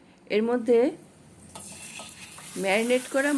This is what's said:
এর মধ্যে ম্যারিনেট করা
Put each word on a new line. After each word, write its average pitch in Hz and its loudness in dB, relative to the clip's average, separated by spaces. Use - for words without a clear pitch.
এর 214 4
মধ্যে 240 4
ম্যারিনেট 226 2
করা 277 2